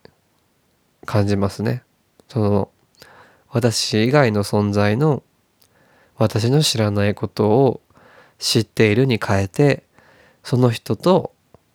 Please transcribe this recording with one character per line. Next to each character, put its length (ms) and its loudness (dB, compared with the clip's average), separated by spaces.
感 220 0
じ 80 0
ま 140 -2
す 140 -8
ね。 200 -4
そ 100 -4
の、 300 0
私 560 0
以 60 0
外 200 2
の 120 -2
存 280 0
在 260 0
の、 260 0
私 340 0
の 100 2
知 160 -2
ら 140 0
な 160 0
い 80 -2
こ 120 -6
と 220 -2
を 320 2
知 220 -2
っ 60 0
て 260 2
い 40 2
る 120 2
に 180 0
変 180 0
え 40 -2
て、 360 0
そ 140 -4
の 120 4
人 260 -6
と 400 0